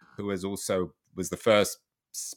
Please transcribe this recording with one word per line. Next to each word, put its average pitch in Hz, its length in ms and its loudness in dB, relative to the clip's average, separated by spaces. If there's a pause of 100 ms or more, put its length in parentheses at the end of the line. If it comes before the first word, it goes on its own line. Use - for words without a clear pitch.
(160)
who 101 100 -6
was 95 180 -4
also, 95 500 -2 (220)
was 92 120 -4
the - 80 -6
first 104 440 4 (340)
s-, - 220 -10